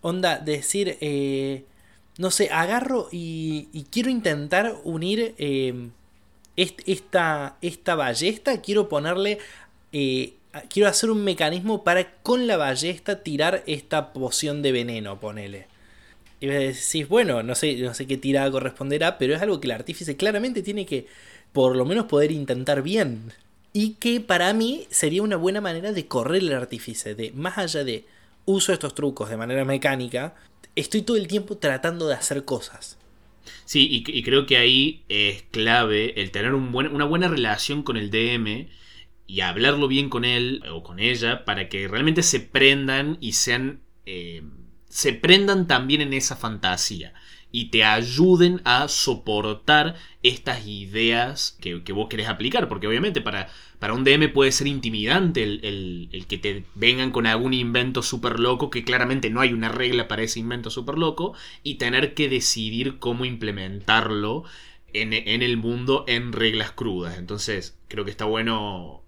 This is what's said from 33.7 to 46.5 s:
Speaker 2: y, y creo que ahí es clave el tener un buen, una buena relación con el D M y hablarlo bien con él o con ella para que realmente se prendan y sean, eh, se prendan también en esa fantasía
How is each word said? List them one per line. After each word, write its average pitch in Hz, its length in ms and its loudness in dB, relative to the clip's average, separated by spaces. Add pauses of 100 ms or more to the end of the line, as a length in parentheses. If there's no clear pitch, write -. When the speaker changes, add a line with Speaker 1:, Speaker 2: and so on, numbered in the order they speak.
Speaker 2:
y, 127 300 -2
y 120 60 -4
creo 135 220 4
que 131 100 4
ahí 131 520 4
es 104 440 0
clave 110 680 2
el 95 120 -4
tener 113 220 0
un 131 180 -2
buen, 131 160 0
una 147 160 0
buena 170 240 2
relación 139 560 0
con 127 120 -2
el 104 140 -2
D 113 220 2
M 113 360 -2 (600)
y 95 140 -2
hablarlo 127 440 2
bien 135 220 2
con 120 160 -2
él 123 480 0
o 82 100 -8
con 87 160 -14
ella 120 460 0
para 98 240 -4
que 98 180 -6
realmente 151 380 2
se - 160 2
prendan 139 800 2
y 117 140 -6
sean, 131 480 0 (220)
eh, 85 380 -12 (460)
se - 240 0
prendan 190 560 4
también 135 320 2
en 143 120 -2
esa 131 220 -2
fantasía 92 800 -4 (380)